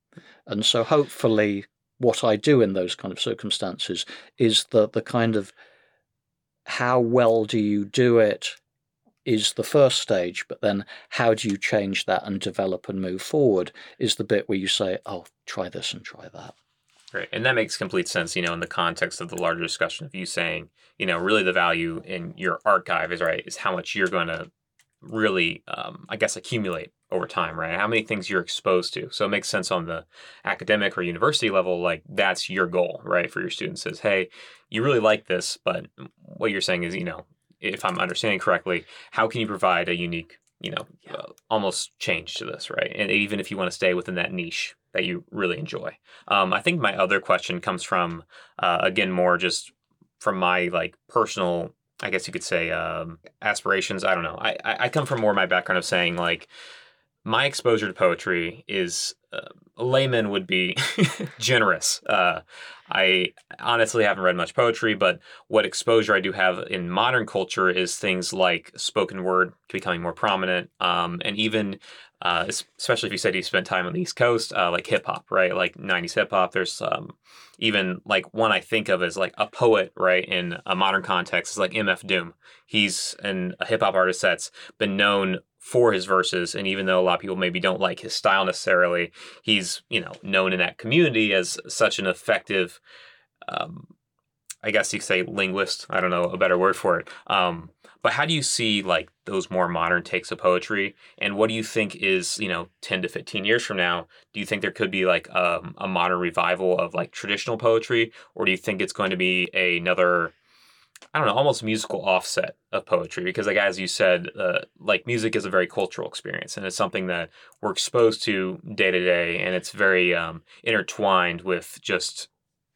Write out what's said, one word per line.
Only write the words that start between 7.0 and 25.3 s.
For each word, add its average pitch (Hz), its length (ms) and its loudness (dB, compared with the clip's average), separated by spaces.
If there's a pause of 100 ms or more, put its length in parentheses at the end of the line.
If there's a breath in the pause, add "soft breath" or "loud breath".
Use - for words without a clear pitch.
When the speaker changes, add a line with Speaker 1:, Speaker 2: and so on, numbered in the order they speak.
Speaker 1:
do 110 140 -2
you 104 260 2
do 120 340 4
it - 360 2 (720)
is 110 260 2
the 120 100 -6
first 139 380 4
stage, 90 480 -2
but - 140 -12
then 98 240 0 (240 loud breath)
how 117 240 4
do 110 140 -4
you 98 100 0
change 98 480 -2
that - 180 0
and 98 160 -4
develop 95 480 -4
and 95 120 -4
move 92 200 -4
forward 104 500 2 (280 loud breath)
is 110 160 0
the 110 100 -6
bit 104 240 0
where 98 80 0
you 95 100 -4
say, 95 380 -2
"Oh, 90 220 -10 (180)
try 90 240 -8
this - 240 -8
and - 100 -14
try - 260 -18
that." - 260 -18 (580)
Speaker 2:
Right. 95 200 -6
And 110 120 -4
that 131 100 2
makes 110 220 0
complete 92 320 -2
sense, 85 260 -4
you 92 80 -2
know, 85 120 -2
in 85 60 -6
the 85 60 -4
context 85 540 -4
of 87 80 -10
the 87 120 -6
larger 85 220 0
discussion 82 440 -4
of - 80 -18
you 92 100 -8
saying, 80 460 -6 (280 soft breath)
you 101 80 -4
know, 85 120 0
really 101 240 2
the 92 100 2
value 85 520 0
in 85 320 -10
your 87 280 -2
archive 87 480 2
is, 85 80 -4
right, 82 260 0
is - 120 -12
how 92 180 -2
much - 180 -6
you're 98 140 2
gonna 85 420 -2 (500)
really, 98 680 0